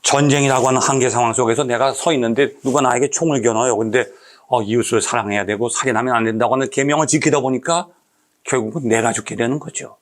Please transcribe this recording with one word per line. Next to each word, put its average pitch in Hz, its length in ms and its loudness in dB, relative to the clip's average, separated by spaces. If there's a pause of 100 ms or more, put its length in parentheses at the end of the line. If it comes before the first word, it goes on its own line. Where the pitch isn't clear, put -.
전쟁이라고 139 640 2
하는 131 140 2
한계 127 280 0
상황 117 240 0
속에서 117 300 0
내가 123 300 0
서 - 200 -2
있는데 120 480 0
누가 139 200 0
나에게 123 280 2
총을 151 320 -2
겨눠요. 117 360 0
근데, 113 280 0 (420)
어, 123 140 0
이웃을 107 400 0
사랑해야 104 440 -4
되고 104 240 -4
살인하면 123 440 0
안 113 120 0
된다고 113 300 0
하는 135 140 -2
계명을 147 380 0
지키다 151 320 2
보니까 131 480 -2 (560)
결국은 123 460 -4
내가 113 240 2
죽게 107 240 -8
되는 120 220 -2
거죠. - 420 -14